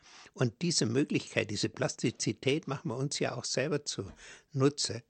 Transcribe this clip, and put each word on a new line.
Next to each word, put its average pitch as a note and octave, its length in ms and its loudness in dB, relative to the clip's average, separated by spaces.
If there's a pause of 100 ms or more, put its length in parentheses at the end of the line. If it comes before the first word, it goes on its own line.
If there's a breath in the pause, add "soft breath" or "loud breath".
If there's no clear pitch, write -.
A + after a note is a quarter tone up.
(340 loud breath)
Und - 280 0
diese E3 220 2
Möglichkeit, A#2 640 0
diese G2+ 180 0
Plastizität - 960 0
machen C3+ 220 -4
wir A#2 80 -4
uns C#3 240 -2
ja B2+ 160 -2
auch B2 80 -8
selber C3 400 0
zunutze - 1300 -2